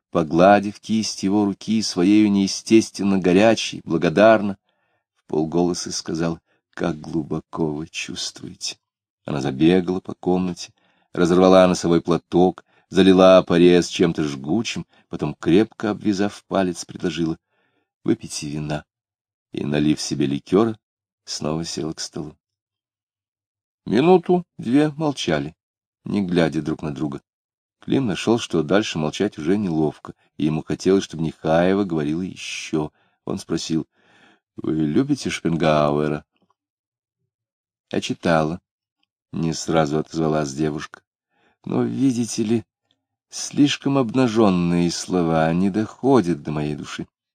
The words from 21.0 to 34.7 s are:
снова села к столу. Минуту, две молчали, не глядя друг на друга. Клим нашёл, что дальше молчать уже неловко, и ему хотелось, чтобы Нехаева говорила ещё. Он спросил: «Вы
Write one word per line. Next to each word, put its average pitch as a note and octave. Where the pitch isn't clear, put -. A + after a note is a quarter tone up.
снова D#2
села D#2
к -
столу. -
Минуту, F3
две D3
молчали, C#3
не G2+
глядя E2
друг D2+
на D2+
друга. C#2
Клим C3+
нашёл, A2
что E2+
дальше F2+
молчать D#2
уже E2+
неловко, D#2+
и C#2+
ему D#2
хотелось, F#2
чтобы D#2
Нехаева F2
говорила D#2+
ещё. -
Он G2
спросил: E2
«Вы -